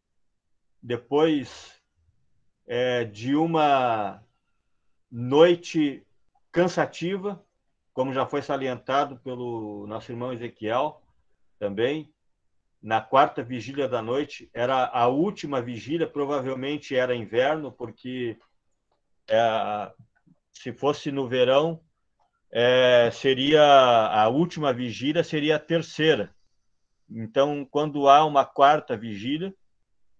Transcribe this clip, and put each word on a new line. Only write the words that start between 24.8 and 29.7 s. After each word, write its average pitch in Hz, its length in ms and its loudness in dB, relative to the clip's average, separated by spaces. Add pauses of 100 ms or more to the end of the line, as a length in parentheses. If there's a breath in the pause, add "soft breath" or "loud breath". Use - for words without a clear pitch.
seria 151 320 -2
a 151 40 -4
terceira. 156 760 0 (720)
Então, 139 560 -2
quando 143 440 0
há 151 160 8
uma 143 200 2
quarta 143 520 2
vigília, 120 580 -8 (640)